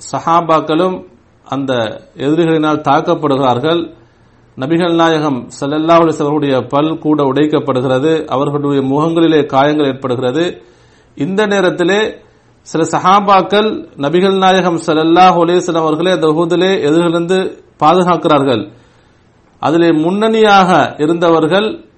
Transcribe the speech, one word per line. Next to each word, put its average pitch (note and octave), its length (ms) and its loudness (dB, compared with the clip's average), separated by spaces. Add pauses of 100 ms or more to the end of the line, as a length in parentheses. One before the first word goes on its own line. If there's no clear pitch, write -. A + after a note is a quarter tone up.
(120)
சஹாபாக்களும் E3 960 0 (380)
அந்த C3 280 -6 (440)
எதிரிகளினால் D#3 640 0
தாக்கப்படுகிறார்கள். D3 1160 -2 (580)
நபிகள் E3 380 -2
நாயகம் D#3 540 0 (120)
ஸல்லல்லாஹு D#3 420 2
அலைஹி D#3+ 100 2
வஸல்லம் D3+ 140 -4
அவருடைய C#3+ 340 0
பல் D3+ 380 -2
கூட D3+ 260 0
உடைக்கப்படுகிறது, C#3+ 1000 0
அவர்களுடைய C#3+ 580 -2
முகங்களிலே D#3+ 640 0
காயங்கள் D3 400 0
ஏற்படுகிறது. C3 760 -4 (520)
இந்த F#3+ 320 -2
நேரத்திலே F#3 720 -2 (400)
சில D#3+ 240 -4
சஹாபாக்கள் F#3+ 1120 0
நபிகள் F3+ 420 0
நாயகம் F#3 380 2 (100)
ஸல்லல்லாஹு E3+ 580 4
அலைஹி F3+ 160 2
வஸல்லம் F3 160 -4
அவர்களை D#3+ 360 0
அந்த D#3+ 140 0
உஹுதிலே E3+ 540 0
எதிரிலிருந்து E3+ 840 -2 (200)
பாதுகாக்கிறார்கள். D#3 840 2 (880)
அதிலே E3+ 340 2
முன்னணியாக F#3 1080 2
இருந்தவர்கள் E3 840 0 (140)